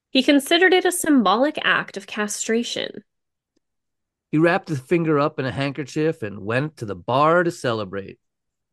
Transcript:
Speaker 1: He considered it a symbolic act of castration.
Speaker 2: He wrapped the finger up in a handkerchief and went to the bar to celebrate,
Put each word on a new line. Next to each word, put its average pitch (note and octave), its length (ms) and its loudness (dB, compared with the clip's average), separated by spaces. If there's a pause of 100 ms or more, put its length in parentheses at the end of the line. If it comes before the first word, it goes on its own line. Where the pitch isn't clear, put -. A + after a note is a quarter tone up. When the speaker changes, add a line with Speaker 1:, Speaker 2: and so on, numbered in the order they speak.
(100)
Speaker 1:
He C4 120 2
considered D#4+ 500 4
it F#4 120 4
a F4+ 80 2
symbolic C4+ 720 2
act - 340 0
of G3 100 -10
castration. - 960 -4 (1300)
Speaker 2:
He D3+ 80 0
wrapped E3+ 300 2
the D#3+ 80 -4
finger D#3+ 420 0
up D3+ 200 0
in C3+ 80 -4
a B2+ 40 -2
handkerchief D3 720 -4
and G2+ 220 -10
went C3 340 -2
to B2 80 -10
the G2+ 80 -8
bar C#3+ 500 2
to E3+ 60 -2
celebrate, G2+ 680 -6 (540)